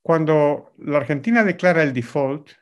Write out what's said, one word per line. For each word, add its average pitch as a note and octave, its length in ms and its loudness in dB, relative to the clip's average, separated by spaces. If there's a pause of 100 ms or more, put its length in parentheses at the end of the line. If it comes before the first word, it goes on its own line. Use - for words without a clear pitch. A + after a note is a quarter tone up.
Cuando D3+ 760 0
la D3 180 -4
Argentina D3+ 460 0
declara F3+ 400 2
el C#3 100 -2
default C#3 560 -4 (120)